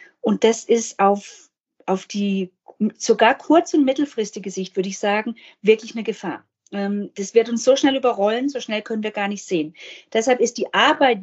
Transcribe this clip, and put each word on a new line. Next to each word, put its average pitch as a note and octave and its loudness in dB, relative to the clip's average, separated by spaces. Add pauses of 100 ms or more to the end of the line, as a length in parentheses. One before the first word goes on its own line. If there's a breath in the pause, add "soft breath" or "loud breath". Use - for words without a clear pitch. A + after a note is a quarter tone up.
(200 loud breath)
und G#3 -2
das A3+ 2
ist - -2
auf, G3+ 0 (340)
auf F#3 -4
die G3 -4 (480)
sogar A3+ 2
kurz- E4+ 2
und D4 4
mittelfristige A#3 -4
Sicht, F#3 -8
würde F#3+ -4
ich F#3+ -10
sagen, G#3+ -2 (260 loud breath)
wirklich A3 2
eine A3+ -8
Gefahr. F#3 -10 (280)
Ähm, G3+ -6
das G3 -4
wird A3+ 4
uns A#3 -4
so C4 6
schnell C#4 2
überrollen, A#3 0
so C#4 -8
schnell G#3+ -6
können G#3+ -6
wir G#3+ -4
gar G3+ -4
nicht G3+ -8
sehen. D#3+ -4 (360 loud breath)
Deshalb B3 2
ist A#3 -2
die - -6
Arbeit B3+ 4